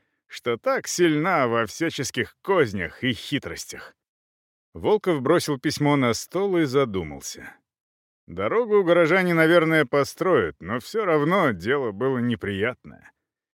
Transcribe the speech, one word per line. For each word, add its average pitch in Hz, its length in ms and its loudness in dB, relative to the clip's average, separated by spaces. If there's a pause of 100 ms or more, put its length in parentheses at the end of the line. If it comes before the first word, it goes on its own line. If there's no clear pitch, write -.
(260)
что - 300 -4
так 254 320 -4
сильна 160 580 2
во 117 200 0
всяческих - 760 -6
кознях 107 640 -2
и 127 80 0
хитростях. - 800 -8 (800)
Волков 160 460 0
бросил 139 380 2
письмо 147 380 0
на 120 180 2
стол 190 420 -4
и 160 80 2
задумался. 98 920 -4 (720)
Дорогу 196 580 0
горожане, 175 500 4
наверное, 160 500 4
построят, 143 760 0
но 107 200 -6
все 214 240 -6
равно 160 460 2
дело 113 420 -2
было 127 260 -2
неприятное. 107 920 -4 (420)